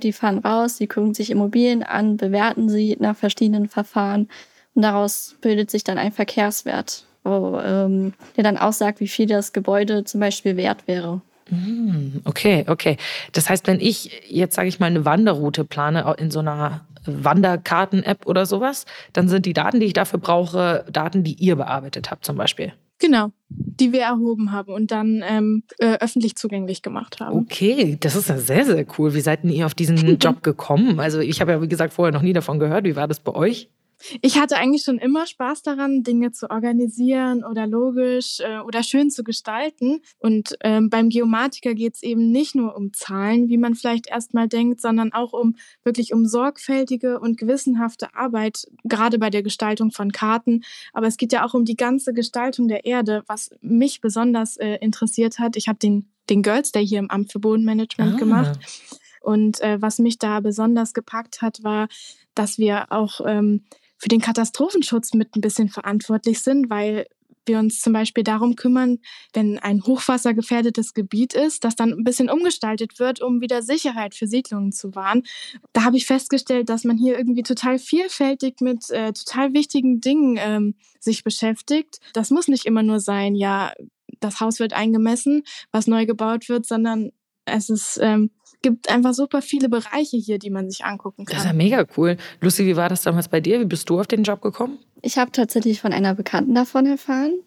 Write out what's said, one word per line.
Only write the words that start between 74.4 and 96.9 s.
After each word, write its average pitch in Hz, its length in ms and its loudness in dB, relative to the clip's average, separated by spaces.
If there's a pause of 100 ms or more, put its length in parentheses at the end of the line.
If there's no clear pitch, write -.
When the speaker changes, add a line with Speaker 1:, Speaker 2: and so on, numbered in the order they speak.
Speaker 3:
zu 196 240 -10
wahren. 196 280 0 (500)
Da 226 100 4
habe 247 140 4
ich 247 80 0
festgestellt, 262 640 0
dass 226 140 -4
man 233 140 2
hier 247 200 2
irgendwie 240 260 0
total 254 360 0
vielfältig 277 840 -2
mit, 247 280 -4
äh, 220 240 -2
total 262 400 -2
wichtigen 262 460 2
Dingen, 262 400 2
ähm, 208 360 0 (240)
sich - 240 -2
beschäftigt. 226 760 -2 (140)
Das 226 160 -2
muss 330 180 2
nicht 269 180 2
immer 220 180 2
nur 214 160 2
sein, 202 360 -2
ja, 196 380 -2 (460)
das 208 200 -6
Haus 226 200 -2
wird 226 140 -2
eingemessen, 226 680 2 (280)
was 220 160 0
neu 226 180 2
gebaut 226 440 -2
wird, 240 160 -2
sondern 226 460 -2 (340)
es - 240 -4
ist, - 320 -4
ähm, 214 300 4 (300)
gibt 233 280 0
einfach 247 240 4
super 277 280 0
viele 269 280 0
Bereiche 220 480 -2
hier, 214 200 -2
die 202 120 -8
man 190 200 -6
sich - 140 -12
angucken 202 420 -10
Speaker 2:
Das 151 120 -8
ist 147 80 -4
ja 180 60 0
Speaker 3:
kann. 160 60 0
Speaker 2:
mega 196 280 4 (100)
cool. 170 220 2 (240)
Lucy, 190 240 2
wie 185 100 4
war 170 140 2
das 180 140 -2
damals 170 260 0
bei 165 100 2
dir? 196 220 2
Wie 220 40 0
bist 165 240 -4
du 175 120 2
auf 208 60 -2
den 214 160 2
Job 202 180 -2
gekommen? 247 360 -4 (240)
Speaker 1:
Ich 277 160 -2
hab 247 140 0
tatsächlich 220 480 0
von 208 140 -2
einer 190 200 2
Bekannten 196 400 0
davon 254 320 2
erfahren 277 500 0 (120)